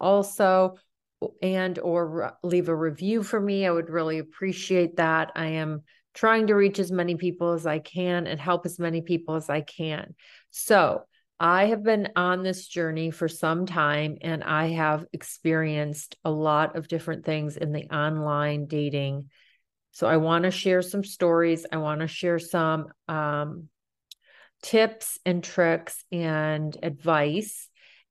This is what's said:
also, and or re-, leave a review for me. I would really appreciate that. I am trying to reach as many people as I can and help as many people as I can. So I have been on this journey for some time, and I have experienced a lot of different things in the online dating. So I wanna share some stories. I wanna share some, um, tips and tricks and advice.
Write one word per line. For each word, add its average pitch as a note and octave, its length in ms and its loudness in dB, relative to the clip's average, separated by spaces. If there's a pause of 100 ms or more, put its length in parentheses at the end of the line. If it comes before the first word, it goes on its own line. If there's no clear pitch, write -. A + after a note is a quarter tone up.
also, F#3+ 760 4 (680)
and F#3 360 0
or E3+ 300 0
re-, D#3 200 -4 (140)
leave F3 280 2
a E3 40 2
review E3 480 -2
for G#3 180 -2
me. G3 260 0
I F3+ 40 2
would E3+ 200 0
really D#3+ 280 -2
appreciate F3 760 -2
that. D#3+ 380 2
I D#3+ 120 -2
am D#3 360 -4 (320)
trying A3 320 4
to G#3 80 4
reach G3+ 240 4
as F3+ 140 -2
many F3 240 0
people F3 360 0
as E3 140 -2
I D#3 140 0
can F3 460 -2
and D3+ 140 -6
help F3 240 0
as F3 140 -8
many E3 240 -2
people E3 320 -2
as D#3 160 -4
I D3+ 100 0
can. D#3 540 -8 (360)
So F3 520 4 (400)
I F3+ 260 4
have A3 140 -2
been G#3+ 340 2
on F3+ 260 0
this F#3 260 -4
journey D#3+ 420 -2
for E3 160 -2
some E3 380 -2
time, D3+ 560 0
and D#3+ 240 -6
I D#3+ 280 0
have D#3 380 0
experienced D3+ 1120 -4
a E3 80 -2
lot D#3 460 2
of E3 100 -6
different D#3+ 380 -6
things D3+ 320 -4
in D#3 160 -4
the D3+ 120 -6
online D3 840 -2
dating. C#3+ 640 -4 (600)
So - 160 -2
I D#3 120 4
wanna E3 320 2
share F#3 320 2
some G3 200 -4
stories. E3 680 2
I D#3+ 60 -2
wanna D3+ 300 -2
share E3+ 300 -2
some, D#3+ 500 -2 (200)
um, D3+ 640 -4 (880)
tips - 640 0
and F3 180 0
tricks E3 720 0
and D#3 680 -2
advice. D#3 880 0 (400)